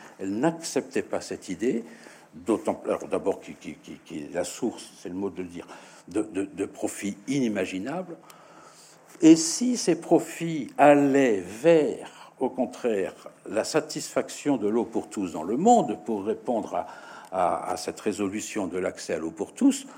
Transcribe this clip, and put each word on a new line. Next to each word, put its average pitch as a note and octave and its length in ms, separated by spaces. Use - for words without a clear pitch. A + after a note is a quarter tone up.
elle G2 200
n'acceptait C#3 640
pas - 180
cette - 280
idée, A2+ 360
d'autant, G2+ 500
alors F2 240
d'abord F#2 320
qui, - 140
qui, D#2 200
qui, D2 300
qui D#2 200
est D2 100
la F2 100
source, - 560
c'est - 80
le F2 60
mot G2 160
de F2+ 120
le F2+ 60
dire, E2+ 180
de, G#2 140
de, G2 220
de G2 220
profit - 500
inimaginable. B2+ 880
Et D#3+ 140
si A#3+ 400
ces F3+ 180
profits D#3+ 840
allaient C3+ 640
vers, A#2+ 1000
au C3 100
contraire, A2 640
la G2+ 180
satisfaction D3 920
de G2+ 100
l'eau A2 160
pour - 240
tous F#2 240
dans D#2+ 100
le G2 140
monde, G#3 480
pour G#2 200
répondre G#2+ 500
à, F2 120
à, F2 380
à F2+ 60
cette - 240
résolution G2+ 680
de F2 120
l'accès F#2 360
à E2 40
l'eau D#2+ 120
pour - 240
tous, - 320